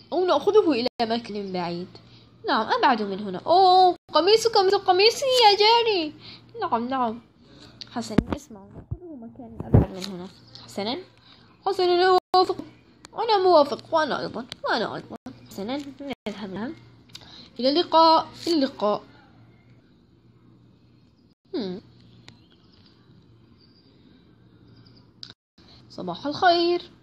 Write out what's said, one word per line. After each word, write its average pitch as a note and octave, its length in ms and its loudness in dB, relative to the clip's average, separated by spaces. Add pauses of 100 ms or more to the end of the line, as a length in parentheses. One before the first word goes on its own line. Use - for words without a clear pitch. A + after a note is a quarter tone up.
(120)
أو E4+ 120 0
نأخذه F4+ 480 2
إلى A#3+ 160 -2 (140)
مكان G#3 500 -6
بعيد. F3 360 -8 (600)
نعم، A3+ 180 0 (120)
أبعد C4 240 2
من G3 180 -6
هنا. F#3+ 260 -10
أوه، F#4 500 6 (160)
قميصي، G#4 360 4
قميصي، G4 280 2
قميصي G4 480 2
يا A#4+ 320 4
جاري. G#4 560 2 (480)
نعم، A#3+ 280 -4
نعم. A#3+ 320 -4 (720)
حسنًا، - 440 -2
اسمعوا، G3+ 300 -20
نأخذه D#4+ 500 -16
مكان A#3 480 -18
أبعد - 260 4
من F#3+ 140 -12
هنا. F#3+ 240 -14 (360)
حسنًا. G#3 340 -8 (680)
حسنًا، F4+ 280 0
أنا F#4 240 2 (160)
موافق. F#4 220 2 (580)
أنا G#4 280 0
موافق، D#4 520 2
وأنا D#4 260 -2
أيضًا، G#3 260 -10 (180)
وأنا A#3+ 300 -4
أيضًا. E3+ 220 -14 (420)
حسنًا، G#3+ 200 -8 (520)
نذهب G3+ 220 -12
الآن. G#3+ 240 -10 (840)
إلى B3 80 0
اللقاء، D#4+ 600 4 (180)
إلى E4+ 80 0
اللقاء. B3+ 480 -2 (2500)
هم. G3+ 260 -8 (4000)
صباح F3+ 360 -12
الخير. F4 640 2 (120)